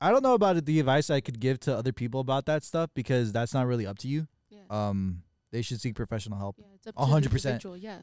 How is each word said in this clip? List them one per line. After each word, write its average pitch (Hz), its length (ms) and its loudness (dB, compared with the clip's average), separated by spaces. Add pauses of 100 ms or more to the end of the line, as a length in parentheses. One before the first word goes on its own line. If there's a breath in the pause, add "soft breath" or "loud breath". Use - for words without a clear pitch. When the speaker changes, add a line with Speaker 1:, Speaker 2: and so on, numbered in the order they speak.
Speaker 1:
I 175 120 4
don't 262 100 6
know 254 120 6
about 196 240 4
it, 156 60 -2
the 156 140 2
advice 143 320 4
I 143 100 2
could 117 200 -8
give 131 200 2
to 135 160 0
other 120 160 -2
people 120 280 -4
about 131 260 0
that 151 160 0
stuff, 165 320 -2
because 123 380 0
that's 117 200 -2
not 131 140 2
really 120 180 0
up 101 140 -8
to - 80 -12
you. 151 220 -2 (200)
Speaker 2:
Yeah. 208 120 -20 (100)
Speaker 1:
Um, 98 540 -2 (260)
they 117 100 -4
should 120 200 -6
seek 120 160 -6
professional 107 420 -6
help. 101 180 -6
Speaker 2:
Yeah, - 100 -20 (100)
it's - 100 -20
up - 100 -14
Speaker 1:
A - 40 -2
Speaker 2:
to 139 40 2
the 131 60 4
Speaker 1:
hundred 139 220 4
percent. 131 220 0
Speaker 2:
individual, 101 220 -10
yeah. 196 260 -14